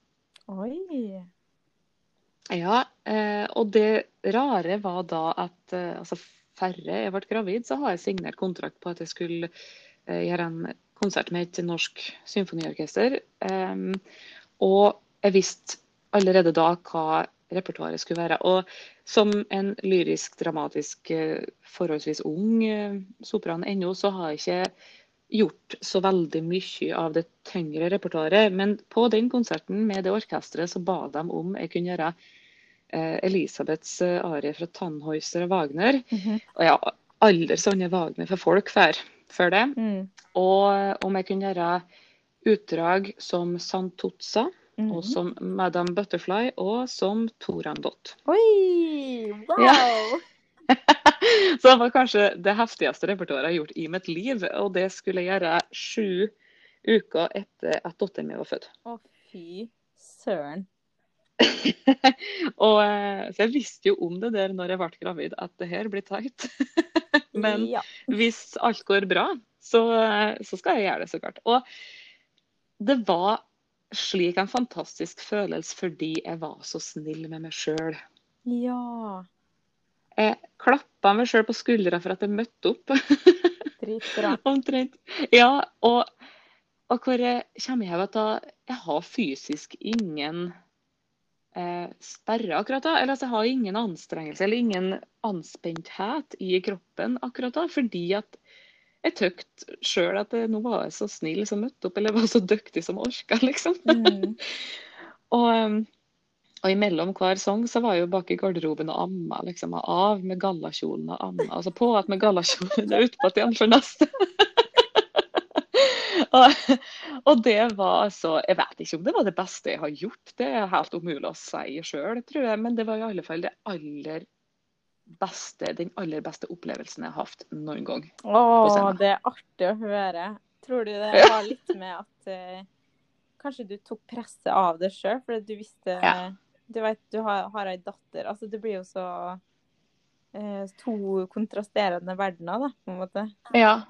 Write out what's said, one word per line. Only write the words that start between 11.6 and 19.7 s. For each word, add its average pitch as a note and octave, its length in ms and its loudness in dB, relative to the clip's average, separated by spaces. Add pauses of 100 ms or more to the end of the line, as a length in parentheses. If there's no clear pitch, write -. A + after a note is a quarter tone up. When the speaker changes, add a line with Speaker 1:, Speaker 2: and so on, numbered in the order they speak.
Speaker 2:
norsk E3+ 360 -4 (220)
symfoniorkester. E3+ 960 -2 (220)
Ehm, F#3+ 520 -4 (680)
og G3 360 6 (220)
jeg G3+ 140 4
visste - 440 0 (360)
allerede F3+ 420 6
da E3 220 4
hva D#3+ 500 -2 (240)
repertoaret E3 500 -6
skulle E3+ 220 -6
være. E3 180 0
Og F#3 240 2 (380)
som G#3 280 2 (200)
en G3 320 -2